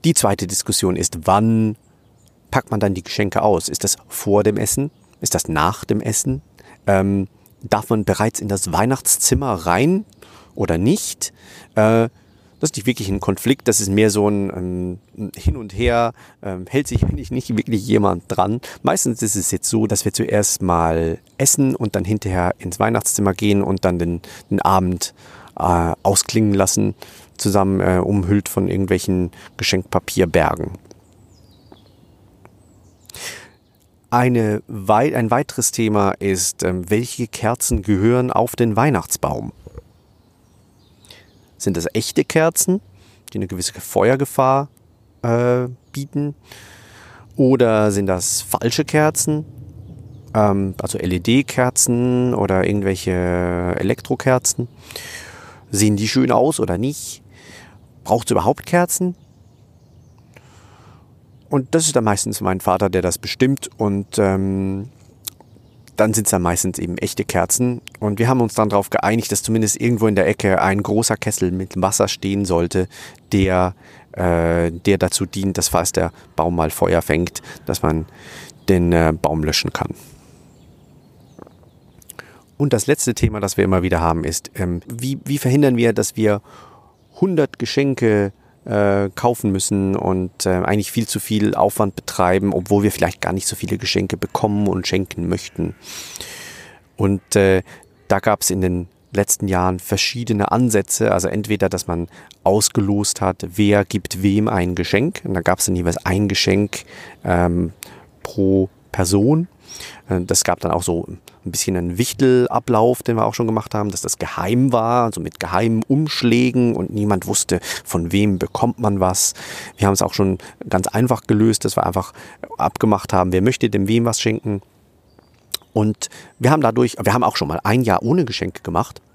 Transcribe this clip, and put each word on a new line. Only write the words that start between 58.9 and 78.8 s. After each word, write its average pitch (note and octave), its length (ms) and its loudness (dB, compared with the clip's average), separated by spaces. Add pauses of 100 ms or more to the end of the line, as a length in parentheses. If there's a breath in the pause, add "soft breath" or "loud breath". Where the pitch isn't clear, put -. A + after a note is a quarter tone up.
Und C3+ 240 0
das E3 120 2
ist C#3 100 0
dann A#2 80 4
meistens G#2+ 360 0
mein F#2 200 0
Vater, F#2+ 280 2
der F2+ 140 0
das F2 160 -2
bestimmt - 600 0
und, G2+ 400 -2
ähm, F#2+ 720 0 (1080)
dann G#2+ 180 2
sind's G#2+ 160 0
dann F#2 120 0
meistens F2+ 360 -2
eben F2 200 -6
echte - 260 -4
Kerzen. A#2+ 560 -2 (200)
Und G#2 180 -2
wir A#2 100 2
haben C3 120 2
uns A2+ 140 0
dann A2 140 2
darauf G2+ 220 0
geeinigt, A2+ 420 0
dass G2+ 100 -2
zumindest A2 380 0
irgendwo A2+ 260 2
in G#2 80 2
der F2+ 140 4
Ecke G2+ 340 2
ein G2 200 2
großer A2 340 0
Kessel F#2 340 -2
mit F#2 300 -4
Wasser G2 260 2
stehen G2 380 -2
sollte, F2+ 420 0 (460 loud breath)
der, F#2 420 2 (380 loud breath)
äh, E2+ 580 0
der F2 280 0
dazu F2+ 280 0
dient, G2 320 -2
dass F2+ 100 -2
falls - 220 0
der E2+ 220 -2 (240 loud breath)
Baum E2+ 180 0
mal D#2+ 160 0
Feuer F2 320 2
fängt, E2+ 400 -2 (240 loud breath)
dass - 160 -2
man D#2+ 240 0 (600 loud breath)
den, F2 240 4